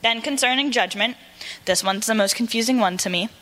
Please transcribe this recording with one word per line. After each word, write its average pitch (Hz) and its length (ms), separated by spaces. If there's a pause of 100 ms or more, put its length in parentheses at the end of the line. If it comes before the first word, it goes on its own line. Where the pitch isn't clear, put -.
Then 226 180
concerning 269 480
judgment, 208 480 (480)
this 180 180
one's 190 220
the 226 80
most 202 220
confusing 233 420
one 185 200
to 190 120
me. 180 200 (120)